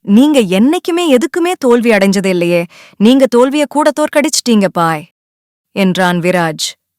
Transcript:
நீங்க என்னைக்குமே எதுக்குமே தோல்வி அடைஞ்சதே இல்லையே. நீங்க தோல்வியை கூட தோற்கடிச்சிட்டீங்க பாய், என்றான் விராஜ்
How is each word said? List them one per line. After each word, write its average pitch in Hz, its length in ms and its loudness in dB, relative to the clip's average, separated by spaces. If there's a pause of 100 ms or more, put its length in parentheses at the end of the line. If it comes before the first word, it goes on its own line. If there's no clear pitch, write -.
நீங்க 269 400 2
என்னைக்குமே 285 760 0
எதுக்குமே 339 420 -2
தோல்வி 240 320 0
அடைஞ்சதே 196 360 0
இல்லையே. 175 380 -2 (320)
நீங்க 262 300 4
தோல்வியை 269 420 0
கூட 302 220 0 (100)
தோற்கடிச்சிட்டீங்க 285 720 0
பாய், 160 360 -4 (640)
என்றான் 180 480 -2
விராஜ் 165 540 -4 (240)